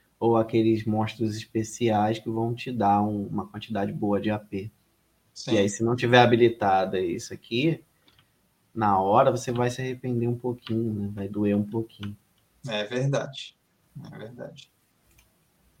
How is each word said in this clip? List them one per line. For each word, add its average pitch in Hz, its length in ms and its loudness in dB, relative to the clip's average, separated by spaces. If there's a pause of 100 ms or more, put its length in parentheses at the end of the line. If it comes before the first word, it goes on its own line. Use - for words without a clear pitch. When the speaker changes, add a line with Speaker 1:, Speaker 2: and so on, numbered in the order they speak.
(200)
Speaker 1:
ou 117 160 4
aqueles 113 480 2
monstros 110 520 -2
especiais 110 800 -2
que - 100 -14
vão 113 260 -2
te 120 160 -10
dar 101 300 2
um, 104 280 -2
uma 104 180 -6
quantidade 104 480 -6
boa 101 260 0
de 104 100 -2
A 107 80 -2
P. 101 320 -10 (640)
Speaker 2:
Sim. - 220 -8
Speaker 1:
E 107 40 4
aí, 101 120 4
se 107 120 2
não 117 140 2
tiver 123 220 6
habilitada 110 800 4
isso 85 320 -4
aqui, 143 500 -4 (920)
na 104 260 2
hora 113 300 4
você 120 200 -2
vai 123 200 0
se 120 100 -8
arrepender 127 480 -2
um 120 80 0
pouquinho, 117 560 -4
né? 101 220 -4
Vai 101 140 -6
doer 104 280 2
um 104 80 2
pouquinho. 104 500 -8 (540)
Speaker 2:
É 104 160 -4
verdade. 127 720 -4 (560)
É - 60 -16
verdade. 120 520 -16 (1120)